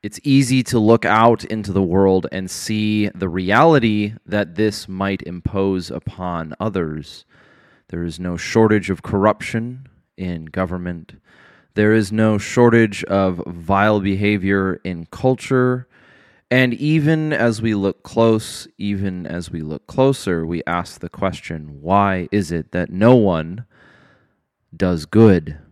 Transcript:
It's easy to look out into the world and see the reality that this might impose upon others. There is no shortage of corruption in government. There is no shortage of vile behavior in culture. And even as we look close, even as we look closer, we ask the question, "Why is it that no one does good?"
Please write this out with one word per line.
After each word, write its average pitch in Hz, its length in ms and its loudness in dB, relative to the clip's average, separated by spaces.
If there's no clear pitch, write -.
It's - 220 -10
easy 131 400 2
to 117 160 0
look 113 240 4
out 113 400 4
into 104 280 -8
the 95 120 2
world 95 480 2
and 92 180 -8
see 107 640 -2
the 92 140 -6
reality 107 880 2
that 95 300 -4
this 107 320 -2
might 98 340 -4
impose 92 680 -4
upon 85 680 -8
others. 85 680 -6
There 85 120 -8
is 82 160 -8
no 87 180 -6
shortage 104 540 2
of - 140 -6
corruption 117 840 -2
in 87 300 -8
government. 87 680 -8
There 107 180 4
is 107 180 2
no 110 280 2
shortage 113 680 4
of 95 420 0
vile 98 540 0
behavior 98 840 -2
in 85 280 -8
culture. 127 760 -2
And 127 220 2
even 156 640 0
as 110 260 0
we 110 140 0
look 98 280 -2
close, 113 640 0
even 95 480 -6
as 85 240 -8
we 85 100 -8
look 76 260 -10
closer, 98 600 0
we 82 200 -6
ask 87 340 -6
the 87 100 -12
question, 76 720 -8
"Why 95 500 0
is 98 180 -2
it 82 220 -6
that 90 160 -4
no 107 260 6
one 92 520 0
does 87 300 0
good?" 87 540 4